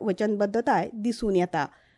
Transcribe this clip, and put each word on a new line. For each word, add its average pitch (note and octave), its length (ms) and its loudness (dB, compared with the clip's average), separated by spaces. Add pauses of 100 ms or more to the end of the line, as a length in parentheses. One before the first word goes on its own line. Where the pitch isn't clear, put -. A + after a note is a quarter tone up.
वचनबद्धताय G#3 920 0
दिसून A3 420 -2
येता. F3 320 0 (300)